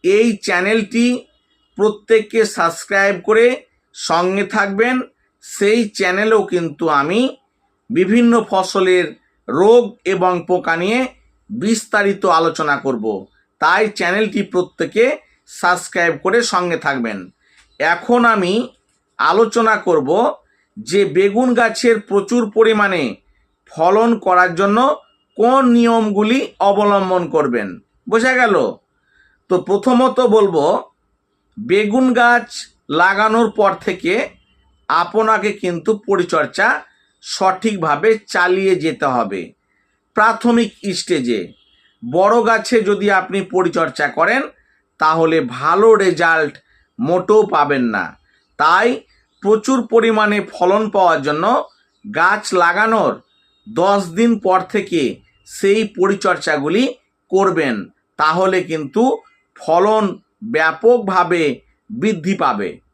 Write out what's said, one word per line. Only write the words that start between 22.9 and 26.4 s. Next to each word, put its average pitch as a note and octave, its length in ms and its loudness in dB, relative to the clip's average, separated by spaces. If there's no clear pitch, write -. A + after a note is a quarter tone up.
ফলন G3 380 2
করার F3+ 280 4
জন্য G3+ 240 0
কোন B3+ 260 2
নিয়মগুলি A3+ 640 2